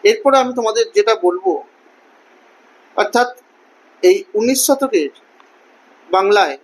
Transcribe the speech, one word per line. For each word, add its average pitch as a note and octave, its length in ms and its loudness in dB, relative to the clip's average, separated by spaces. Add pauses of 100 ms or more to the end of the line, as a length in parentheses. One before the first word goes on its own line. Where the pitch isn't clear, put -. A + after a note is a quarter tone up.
এরপরে C#4 380 2
আমি B3+ 180 -4
তোমাদের A3 260 -2 (100)
যেটা G#3 180 2 (120)
বলবো, F3+ 280 0 (1400)
অর্থাৎ A#3+ 320 -2 (760)
এই F4+ 140 6 (220)
উনিশ B3+ 280 0
শতকের C4 440 -2 (960)
বাংলায় F#3+ 540 0